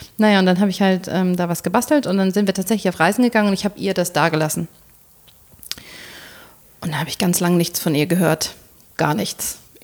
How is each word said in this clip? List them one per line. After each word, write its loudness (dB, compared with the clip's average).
Naja, 4
und 4
dann 4
hab 2
ich -2
halt, 0
ähm, 0
da -2
was -4
gebastelt 0
und 0
dann 2
sind 0
wir 2
tatsächlich -2
auf -6
Reisen 2
gegangen 2
und 2
ich -4
hab -4
ihr -2
das -2
dagelassen. 0
Und -6
da -6
hab -4
ich -10
ganz 2
lang 2
nichts 0
von 0
ihr 2
gehört. 0
Gar 2
nichts. -6